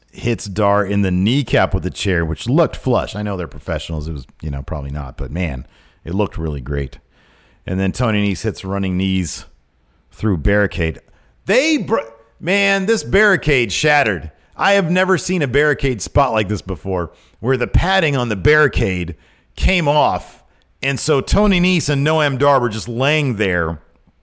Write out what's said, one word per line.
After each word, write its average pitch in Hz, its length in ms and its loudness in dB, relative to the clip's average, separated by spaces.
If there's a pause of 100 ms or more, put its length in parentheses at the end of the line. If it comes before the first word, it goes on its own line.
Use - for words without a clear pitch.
(120)
hits - 340 -4
Dar 101 380 2
in 101 180 0
the 98 80 2
kneecap 107 600 2
with 87 120 -2
the 87 60 -2
chair, 87 340 -2
which 80 240 -6
looked 147 280 2
flush. - 380 -2
I 104 80 -6
know 104 140 -4
they're 87 100 -6
professionals. 78 640 -6
It 82 40 -6
was, 69 140 -8 (160)
you 78 80 -6
know, 69 120 -6
probably 69 280 -8
not, 69 260 -8
but 69 140 -6
man, 73 360 -4 (380)
it 85 100 -6
looked 101 220 -2
really 78 240 -4
great. 71 380 -6 (680)
And 92 120 -4
then 95 140 0
Tony 104 400 0
Nese 90 100 -6
hits 107 220 -6
running 95 320 -2
knees 92 480 -2 (680)
through 101 280 -2
barricade. 85 600 0 (460)
They, 294 300 2
br-, 208 240 -2 (400)
man, 196 460 0
this 220 180 0
barricade 151 680 2
shattered. 117 600 0 (240)
I 190 160 2
have 190 180 2
never 185 260 2
seen 180 260 -2
a 139 40 0
barricade 135 560 0
spot 135 300 2
like 110 160 0
this 101 140 -2
before, 92 500 -4 (260)
where 127 180 0
the 117 120 -2
padding 170 480 2
on 123 120 0
the 107 80 -2
barricade 98 800 2 (400)
came 180 300 2
off, 139 560 0 (400)
and 135 160 -2
so 147 220 2
Tony 196 400 2
Nese 180 280 2
and 139 180 0
Noam 151 320 2
Dar 139 220 4
were 120 80 2
just 104 200 -6
laying 131 480 0
there 87 440 0 (420)